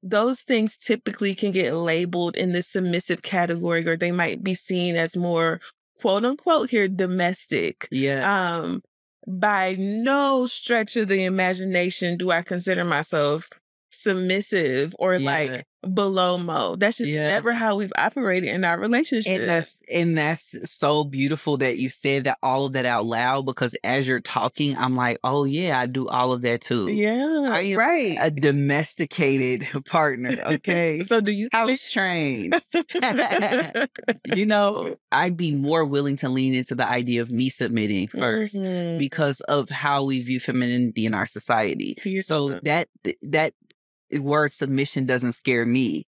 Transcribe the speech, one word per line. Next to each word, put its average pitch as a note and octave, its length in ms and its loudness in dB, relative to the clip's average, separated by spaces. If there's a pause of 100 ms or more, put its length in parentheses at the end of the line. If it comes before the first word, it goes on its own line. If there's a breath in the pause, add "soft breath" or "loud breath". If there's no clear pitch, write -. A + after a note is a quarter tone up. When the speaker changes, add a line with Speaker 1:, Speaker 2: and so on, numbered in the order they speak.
Speaker 1:
those A3 400 2
things A3 360 2
typically G3+ 580 -2
can G3+ 160 -2
get E3+ 220 2
labeled E3+ 640 0
in F3+ 160 2
the F3 80 0
submissive F3 640 -2
category, E3+ 600 0
or E3 120 0
they E3+ 160 0
might E3 280 -2
be F#3+ 140 0
seen F3 400 -2
as E3 220 0
more, E3+ 420 0 (400 loud breath)
quote G3+ 240 2
unquote, C#4+ 460 2
here, G#3 180 2
domestic. F3+ 1040 -2
Speaker 2:
Yeah. C3+ 300 0 (400)
Speaker 1:
Um, - 220 -6 (440)
by F#3+ 500 0
no B3+ 680 2
stretch A#3 500 0
of A3 140 0
the F#3+ 160 2
imagination F#3 920 0
do F3+ 140 -2
I E3+ 100 2
consider F3+ 440 -2
myself D#3 640 0 (420)
submissive F#3 1080 0
or, F#3 160 2
Speaker 2:
Yeah. C#3 100 0
Speaker 1:
like, C3+ 400 0 (280)
below F#3 440 2
Mo. D3+ 380 -2
That's G3+ 220 2
just A3 140 -2
Speaker 2:
Yeah. D3+ 180 0
Speaker 1:
never A3+ 240 0
how A3+ 240 0
we've G3+ 200 -4
operated F#3 520 0
in F3+ 160 0
our E3+ 140 2
relationship. A3 600 0
Speaker 2:
And A3+ 100 0
that's, E3 300 -2 (120)
and E3+ 260 2
that's D3+ 380 -2 (140)
so D3+ 340 2
beautiful C#3 540 -2
that C3 200 0
you B2+ 120 -4
said C#3 360 -2
that, C3 180 0
all C3+ 220 2
of C3+ 80 -4
that C3 140 0
out A2+ 180 0
loud, B2 400 0
because B2+ 380 -2
as C3 240 0
you're B2+ 120 0
talking, B2+ 580 -2
I'm B2+ 180 0
like, B2 280 0
"Oh, C#3 220 0
yeah, D3 340 0
I B2+ 60 0
do B2+ 220 -4
all B2+ 260 2
of B2 80 -2
that A#2+ 200 0
too." A2+ 300 0
Speaker 1:
Yeah, B3+ 600 0
Speaker 2:
I F3 100 0
am G3 160 0
Speaker 1:
right. B3 420 2
Speaker 2:
a D#3 120 2
domesticated C#3+ 1400 0 (100)
<laughs> C#3 80 -8
partner, D3 520 0 (160)
okay? E3+ 500 0
Speaker 1:
<laughs> G3 40 -8
So A#3 140 4
do G#3 100 0
you G#3 220 -2
Speaker 2:
House A3+ 140 2
Speaker 1:
think C4 240 -2
Speaker 2:
trained. E3 680 0 (120)
<laughs> B3+ 1160 0 (460)
You F#3+ 100 2
know, G#3 500 2 (160)
I'd E3+ 260 2
be E3 140 0
more D3 340 2
willing C#3 320 0
to C#3 120 -2
lean C3 260 2
into B2+ 200 -2
the B2 140 0
idea B2 320 0
of A#2 100 -4
me B2+ 180 0
submitting G#2+ 580 0
first G#3 480 -2
Speaker 1:
Mm-hmm. F3+ 440 -4
Speaker 2:
because C#3+ 420 -2
of C#3+ 280 0
how C#3+ 340 0
we C3+ 180 0
view B2+ 180 -2
femininity B2 640 0
in A2+ 80 0
our G#2 120 0
society. G#2+ 720 0 (260)
So D3+ 260 0
Speaker 1:
Beautiful. C3+ 160 -4
Speaker 2:
that, D3+ 240 0 (340)
that D#3 320 0 (640)
word D3 320 2
submission C#3 540 0
doesn't B2 280 0
scare A#2+ 320 0
me A#2+ 400 0 (140)